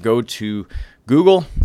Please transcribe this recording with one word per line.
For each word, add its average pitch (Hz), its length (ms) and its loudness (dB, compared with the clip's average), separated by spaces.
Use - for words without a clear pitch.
go 113 220 0
to 107 440 -8
Google 180 400 4